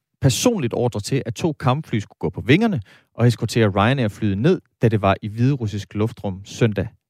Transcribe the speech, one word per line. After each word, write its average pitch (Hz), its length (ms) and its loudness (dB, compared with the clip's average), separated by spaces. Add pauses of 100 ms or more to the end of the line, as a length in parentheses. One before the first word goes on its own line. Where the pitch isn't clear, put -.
(200)
personligt 139 540 2
ordre 117 260 -2
til, - 260 -4
at 113 80 -8
to 160 180 -2
kampfly 131 460 -2
skulle - 200 -10
gå 78 120 -4
på - 100 -12
vingerne 160 400 2 (340)
og 117 120 2
eskortere 113 420 2
Ryanair-flyet 104 680 0
ned, 156 220 2 (220)
da 120 60 4
det 104 140 0
var 98 200 2
i 110 60 -6
hviderussisk 113 680 -2
luftrum 104 500 -4
søndag 101 440 -2 (220)